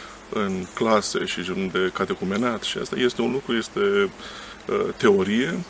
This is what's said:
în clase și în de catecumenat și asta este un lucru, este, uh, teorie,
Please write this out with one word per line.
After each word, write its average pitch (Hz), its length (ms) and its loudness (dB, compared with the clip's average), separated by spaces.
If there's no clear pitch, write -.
în 95 440 -2
clase 107 520 2
și - 140 -4
în 92 320 -2
de 92 220 2
catecumenat 101 720 -2
și - 140 -4
asta - 220 -4
este 123 220 2
un 120 100 2
lucru, 127 240 -2
este, 110 240 -2
uh, 101 1040 0
teorie, 110 640 4